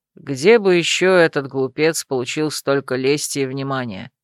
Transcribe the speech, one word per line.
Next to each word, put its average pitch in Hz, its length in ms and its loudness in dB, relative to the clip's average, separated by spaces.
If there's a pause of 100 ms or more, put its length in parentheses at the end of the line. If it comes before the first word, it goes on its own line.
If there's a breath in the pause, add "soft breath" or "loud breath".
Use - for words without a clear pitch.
(140)
Где 151 460 2
бы 190 160 4
еще 180 380 2
этот 156 340 2
глупец 135 560 -2
получил 143 480 -4
столько 139 440 -2
лести 139 440 -2
и 135 60 0
внимания? 131 680 -8 (120)